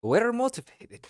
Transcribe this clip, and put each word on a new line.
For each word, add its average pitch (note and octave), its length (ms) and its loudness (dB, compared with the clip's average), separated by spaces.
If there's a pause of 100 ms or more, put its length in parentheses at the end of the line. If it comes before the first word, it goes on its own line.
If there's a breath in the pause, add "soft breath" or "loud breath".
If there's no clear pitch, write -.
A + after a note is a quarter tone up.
We're F#3 300 4
motivated. A#3 800 -6